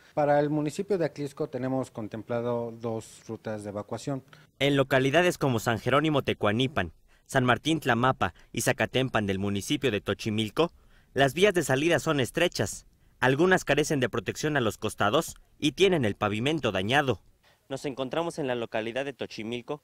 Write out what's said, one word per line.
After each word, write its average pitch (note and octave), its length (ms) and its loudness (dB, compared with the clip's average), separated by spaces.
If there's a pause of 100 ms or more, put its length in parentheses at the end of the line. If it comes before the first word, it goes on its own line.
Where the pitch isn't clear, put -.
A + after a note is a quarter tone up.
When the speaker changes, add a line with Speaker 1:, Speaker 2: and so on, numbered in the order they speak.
(140)
Speaker 1:
Para D3 240 4
el D3 100 2
municipio D3+ 480 -2
de E3 100 0
Atlisco C#3+ 420 -6
tenemos C3 420 -4
contemplado A#2 800 -4
dos A2+ 560 -8
rutas G#2+ 380 -8
de G#2 60 -8
evacuación. A#2+ 520 -6 (380)
Speaker 2:
En C#3+ 160 2
localidades C#3 640 4
como C3 200 2
San A2 220 0
Jerónimo C#3+ 420 2
Tecuanipan, G#2+ 680 0 (340)
San C3 180 2
Martín C#3+ 360 2
Tlamapa A#2+ 540 0 (180)
y A#2 80 -6
Zacatempan A#2+ 680 0
del F#2+ 140 -2
municipio G2+ 500 -2
de G2+ 100 0
Tochimilco, A2 680 -2 (420)
las C3 220 2
vías F#3+ 200 4
de E3+ 100 2
salida D3 340 2
son D3 220 0
estrechas. B2+ 680 -2 (340)
Algunas D3+ 440 4
carecen D3 360 2
de A#2+ 80 2
protección A#2 480 -4
a C#3 40 2
los A2 180 0
costados A2 580 0 (240)
y D3 120 0
tienen F3 320 2
el G2+ 120 0
pavimento A#2 560 -2
dañado. A#2 480 0 (480)
Nos C3+ 160 -8
encontramos D3 560 -4
en C#3 80 -4
la B2 80 -2
localidad A#2 480 -4
de C#3 80 -8
Tochimilco, A#2 720 -8